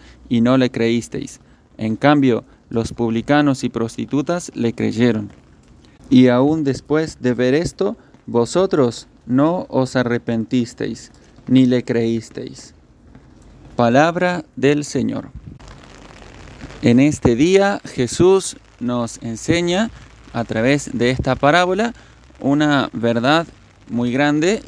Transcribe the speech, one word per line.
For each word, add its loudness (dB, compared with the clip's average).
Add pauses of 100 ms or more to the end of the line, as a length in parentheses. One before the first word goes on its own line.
(280)
y 0
no 4
le 2
creísteis. -4 (380)
En -4
cambio, 2 (240)
los -4
publicanos 0
y -2
prostitutas -6
le -2
creyeron." -2 (760)
Y 6
aún 2
después -4
de 0
ver 0
esto, -2 (300)
vosotros 0 (180)
no 0
os -2
arrepentisteis, -4 (380)
ni 6
le 0
creísteis. -6 (1000)
Palabra 2 (120)
del 2
Señor. -6 (1500)
En 6
este 2
día, 2
Jesús 0 (240)
nos -4
enseña, -2 (420)
a -4
través -2
de 0
esta -2
parábola, 0 (460)
una 0
verdad 0 (420)
muy -2
grande 0